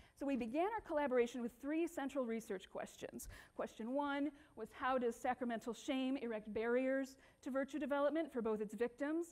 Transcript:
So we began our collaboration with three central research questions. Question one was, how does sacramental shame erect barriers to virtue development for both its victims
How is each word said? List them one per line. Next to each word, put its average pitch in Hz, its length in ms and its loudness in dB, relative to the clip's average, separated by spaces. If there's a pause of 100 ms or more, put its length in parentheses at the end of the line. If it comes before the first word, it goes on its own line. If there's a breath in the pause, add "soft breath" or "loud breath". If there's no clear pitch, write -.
(180 loud breath)
So 285 80 -2
we 277 100 4
began 247 380 2
our 427 120 -2
collaboration 254 540 2
with 233 120 -4 (100)
three 320 240 0
central 269 400 -2
research 226 440 -4
questions. - 580 -8 (280 loud breath)
Question 233 360 -4
one 285 380 0 (240 loud breath)
was, 220 160 -8
how 262 280 0
does 240 180 2
sacramental 240 560 -2
shame 262 460 0
erect 214 340 -4
barriers 262 640 2 (260 loud breath)
to 294 80 -6
virtue 269 280 0
development 285 520 2
for 240 120 0
both 214 180 2
its 214 140 -4
victims 285 580 0